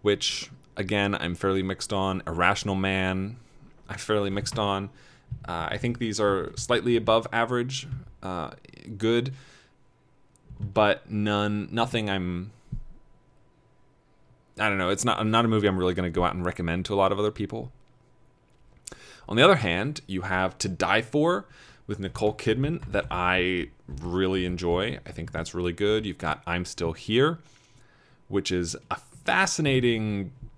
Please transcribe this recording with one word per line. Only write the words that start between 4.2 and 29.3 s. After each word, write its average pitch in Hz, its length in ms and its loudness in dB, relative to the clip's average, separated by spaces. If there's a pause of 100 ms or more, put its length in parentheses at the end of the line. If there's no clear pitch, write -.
mixed 101 300 -4
on. 98 300 0 (580)
Uh, 85 240 -4
I 104 60 -4
think 117 200 -2
these 110 220 -4
are 98 380 2
slightly 120 400 2
above 113 340 2
average, 120 560 -2 (340)
uh, 90 300 -6 (460)
good, 117 360 2 (1300)
but 104 500 2
none, 104 600 0
nothing 117 380 -2
I'm, 90 420 -2 (2000)
I 107 80 2
don't 98 100 2
know, 90 120 2
it's 101 160 0
not, 107 200 2
not 113 200 4
a - 20 4
movie 107 200 4
I'm 95 100 4
really 90 160 2
gonna 90 160 0
go 87 160 2
out 85 100 0
and 87 100 -4
recommend 87 400 -2
to 104 80 -4
a 98 40 2
lot 98 160 4
of 98 60 -2
other 104 120 2
people. 113 400 -8 (1600)
On 107 80 0
the 135 60 8
other 185 120 10
hand, 107 500 -2
you 92 180 -6
have 92 340 0
To - 100 -4
Die 95 340 2
For 165 440 0 (420)
with 101 120 -6
Nicole 104 340 0
Kidman 135 580 -2
that 101 180 0
I 90 600 0 (180)
really 92 580 0
enjoy. 90 600 -2
I - 60 -12
think 82 200 -10
that's 82 220 -6
really 90 180 -2
good. 104 340 0
You've 95 120 -6
got 78 280 -4
I'm 87 200 -2
Still 82 260 -4
Here, 139 460 2 (880)
which 98 240 -2
is 87 240 0 (160)
a - 40 -2 (300)
fascinating 120 1080 2 (260)